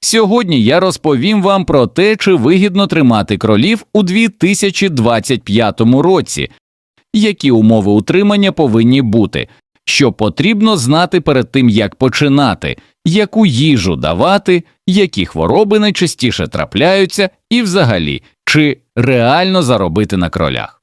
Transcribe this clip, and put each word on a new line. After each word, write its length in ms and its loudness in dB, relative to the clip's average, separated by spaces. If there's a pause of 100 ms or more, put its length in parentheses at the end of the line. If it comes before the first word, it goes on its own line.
Сьогодні 600 0
я 160 2
розповім 600 -2
вам 240 0
про 220 2
те, 280 0
чи 180 0
вигідно 540 2
тримати 500 0
кролів 560 0
у 100 2
дві 240 0
тисячі 640 -2
двадцять 540 -2
п'ятому 580 0
році, 500 -2 (640)
які 380 0
умови 400 4
утримання 600 2
повинні 500 2
бути, 460 -2 (380)
що 260 0
потрібно 680 0
знати 440 0
перед 300 -2
тим, 180 2
як 260 0
починати, 800 -2 (280)
яку 400 0
їжу 500 0
давати, 680 0 (240)
які 380 0
хвороби 540 0
найчастіше 680 -2
трапляються 840 -2 (200)
і 120 0
взагалі, 600 -2 (220)
чи 360 0 (140)
реально 680 0
заробити 540 -2
на 120 -2
кролях. 540 -6